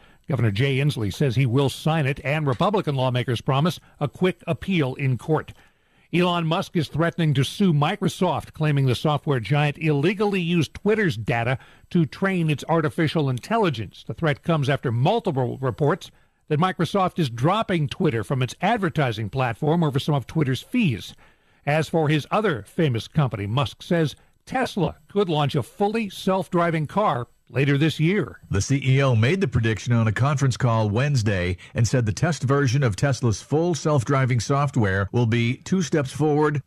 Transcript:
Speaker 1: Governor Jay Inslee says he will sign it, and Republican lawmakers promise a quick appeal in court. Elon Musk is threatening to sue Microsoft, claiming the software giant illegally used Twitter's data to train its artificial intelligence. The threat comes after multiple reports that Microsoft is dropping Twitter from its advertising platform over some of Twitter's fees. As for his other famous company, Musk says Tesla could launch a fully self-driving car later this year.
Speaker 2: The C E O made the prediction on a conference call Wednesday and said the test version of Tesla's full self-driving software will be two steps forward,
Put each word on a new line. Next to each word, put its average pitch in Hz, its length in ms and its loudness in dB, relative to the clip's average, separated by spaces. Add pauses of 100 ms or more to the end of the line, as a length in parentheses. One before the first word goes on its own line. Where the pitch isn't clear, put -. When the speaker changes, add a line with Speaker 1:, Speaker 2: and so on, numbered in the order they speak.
(300)
Speaker 1:
Governor 117 220 2
Jay 131 260 0
Inslee 131 360 0
says 135 220 0
he 135 100 2
will 131 220 2
sign 156 380 0
it, 139 180 -4
and 151 240 -2
Republican 165 480 0
lawmakers 127 460 0
promise 147 400 0 (180)
a 143 80 -2
quick - 400 -2
appeal 156 480 -2
in 131 220 0
court. 151 340 -4 (600)
Elon 175 340 2
Musk 175 300 -2
is 151 100 0
threatening 160 460 0
to 139 100 2
sue 185 300 2
Microsoft, 156 800 -2
claiming 143 320 0
the 123 100 2
software 143 460 0
giant 143 360 0
illegally 185 600 0
used 170 340 0
Twitter's 202 440 0
data 117 420 -2 (300)
to 170 160 2
train 180 440 -2
its 147 200 -4
artificial 156 600 0
intelligence. 131 800 -4
The 113 60 -8
threat 147 280 -2
comes 151 280 0
after 139 200 -2
multiple 131 680 0
reports 139 520 -2 (360)
that 151 140 0
Microsoft 185 580 0
is 151 100 0
dropping 165 600 0
Twitter 131 340 -2
from 131 180 -2
its 127 200 -4
advertising 151 680 0
platform 139 540 0
over 139 160 0
some 147 160 -2
of 135 120 -4
Twitter's 131 340 -2
fees. 160 520 -2 (520)
As 147 240 0
for 160 180 0
his 151 240 0
other 180 340 -2
famous 131 440 -2
company, 113 360 0
Musk 117 380 -4
says 165 320 0 (300)
Tesla 240 500 -2 (140)
could 202 180 0
launch 147 260 0
a 143 80 0
fully 214 480 -2
self-driving 170 760 0
car 160 400 0 (220)
later 139 280 2
this 147 220 2
year. 160 400 0 (100)
Speaker 2:
The 98 120 0
C 135 200 0
E 131 220 4
O 131 140 4
made 147 240 2
the 170 80 2
prediction 113 420 0
on 113 160 4
a 107 60 2
conference 135 420 2
call 113 340 2
Wednesday 104 680 0 (160)
and 120 120 2
said 123 200 2
the 104 80 0
test 165 300 -2
version 139 400 2
of 110 120 0
Tesla's 127 460 0
full 165 340 0
self-driving 131 640 0
software 110 720 0
will 120 140 2
be 117 320 0
two - 240 -2
steps 147 320 -2
forward, 151 540 2